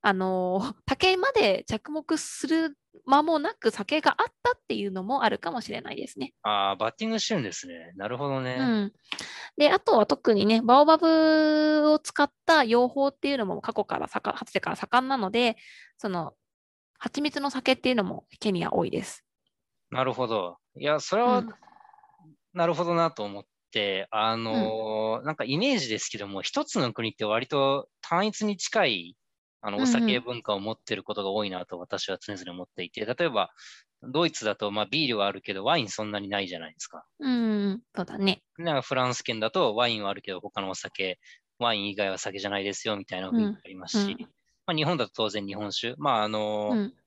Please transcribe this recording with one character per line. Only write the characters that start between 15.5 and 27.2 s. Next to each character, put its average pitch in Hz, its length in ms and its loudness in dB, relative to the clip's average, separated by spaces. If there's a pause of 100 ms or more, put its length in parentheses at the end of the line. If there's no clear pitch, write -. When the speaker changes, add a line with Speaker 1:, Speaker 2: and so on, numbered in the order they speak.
Speaker 1:
そ 220 120 -6
の、 175 260 -4 (640)
蜂 - 240 -6
蜜 294 180 -2
の 277 100 -2
酒 262 220 0
っ 262 40 4
て - 120 -2
い 254 40 4
う - 40 4
の 202 80 2
も 185 220 -8 (120)
ケ 208 140 0
ニ 170 120 0
ア - 80 -2
多 180 120 2
い - 60 -4
で - 120 -2
す。 - 220 -14 (680)
Speaker 2:
な 127 140 0
る 127 80 0
ほ 123 160 -2
ど。 92 300 -2 (180)
い 139 80 -10
や、 147 160 2
そ - 160 -2
れ 233 60 4
は、 247 160 4
Speaker 1:
う 240 40 0
ん。 226 120 -10 (960)
Speaker 2:
な 175 140 0
る 170 80 2
ほ 170 100 0
ど 170 100 0
な 165 160 4
と 107 140 -8
思 101 160 -10
っ - 40 -20 (280)
て、 98 380 -2
あ 110 260 0
の 110 800 -2
ー、 - 40 -6
Speaker 1:
う - 20 -16
ん。 - 20 -16
Speaker 2:
な 156 80 -4
ん - 40 -6
か 117 80 -4
イ 131 140 -2
メ 262 180 2
ー - 20 0
ジ 131 100 -4
で 107 100 -2
す - 100 -8
け - 100 -10
ど 101 100 -8
も、 98 140 -8
一 - 220 -4
つ - 140 -4
の 123 140 0
国 113 180 -4
っ - 60 -18
て 110 80 -4